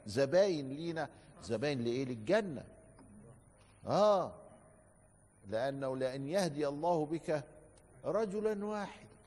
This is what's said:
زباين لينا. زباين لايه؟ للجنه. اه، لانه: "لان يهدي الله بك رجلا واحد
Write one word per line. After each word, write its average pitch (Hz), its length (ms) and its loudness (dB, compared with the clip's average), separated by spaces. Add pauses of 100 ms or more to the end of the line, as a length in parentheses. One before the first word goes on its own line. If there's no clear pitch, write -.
زباين 139 640 2
لينا. 160 400 -6 (340)
زباين 123 380 0
لايه؟ 120 240 0
للجنه. 127 600 0 (1200)
اه، 180 480 6 (1120)
لانه: 131 500 -2
"لان 131 300 -2
يهدي 151 400 0
الله 151 380 0
بك 156 380 -2 (640)
رجلا 208 600 0
واحد 208 420 -6 (180)